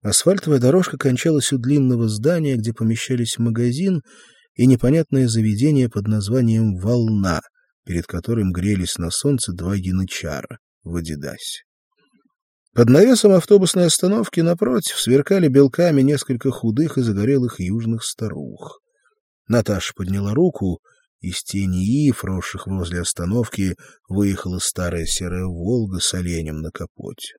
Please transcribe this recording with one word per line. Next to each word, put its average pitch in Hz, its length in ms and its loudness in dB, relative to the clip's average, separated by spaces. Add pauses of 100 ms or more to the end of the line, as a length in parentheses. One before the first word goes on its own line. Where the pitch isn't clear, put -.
Асфальтовая 151 580 2
дорожка 143 380 2
кончалась 135 540 0
у 139 60 0
длинного 123 500 2
здания, 135 480 0
где 113 180 -2
помещались 113 640 -2
магазин 120 640 0 (540)
и 123 100 4
непонятное 131 600 4
заведение 117 640 2
под 104 180 -4
названием 110 680 2
"Волна", 104 640 0 (440)
перед 85 220 -4
которым 101 440 -2
грелись 90 460 -2
на 85 140 -4
солнце 139 420 -2
два 90 220 -4
янычара 92 840 -4 (240)
в 85 120 -10
"Адидасе". 78 680 -10 (1080)
Под 120 160 6
навесом 208 440 6
автобусной 190 540 4
остановки 190 520 0
напротив 180 580 0
сверкали 147 500 2
белками 139 540 4
несколько 135 500 0
худых 120 460 -2
и 139 40 0
загорелых 117 580 0
южных 113 440 -4
старух. - 760 -12 (680)
Наташа 107 480 -2
подняла 98 380 -4
руку, 117 460 0 (420)
из 90 220 -8
тени 98 640 0
ив, 123 160 0
росших 92 440 -8
возле 90 340 -4
остановки, 95 720 -4 (320)
выехала 92 520 -2
старая 87 460 -4
серая 90 400 -6
"Волга" 95 540 -4
с - 140 -4
оленем 82 480 -6
на 76 100 -10
капоте. - 680 -16